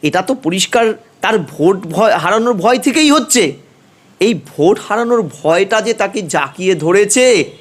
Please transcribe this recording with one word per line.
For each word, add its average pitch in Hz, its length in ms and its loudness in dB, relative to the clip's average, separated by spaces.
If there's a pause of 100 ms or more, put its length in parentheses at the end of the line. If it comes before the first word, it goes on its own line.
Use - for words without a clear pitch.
এটা 151 200 0
তো 262 120 -2
পরিষ্কার 214 600 -2 (260)
তার 220 180 0
ভোট 175 480 -2
ভয়, 185 260 0
হারানোর 220 420 0
ভয় 220 240 2
থেকেই 302 320 2
হচ্ছে। 220 420 0 (680)
এই 220 140 2
ভোট 165 440 0 (100)
হারানোর 233 340 0
ভয়টা 185 580 0
যে 220 140 -2
তাকে 202 280 -4
জাঁকিয়ে 180 520 -2
ধরেছে 202 680 2 (160)